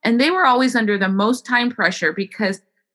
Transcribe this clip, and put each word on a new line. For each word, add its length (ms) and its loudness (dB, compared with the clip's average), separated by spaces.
And 160 2
they 100 2
were 160 2
always 300 2
under 200 0
the 120 0
most 360 0
time 260 -2
pressure 420 -2
because 480 -6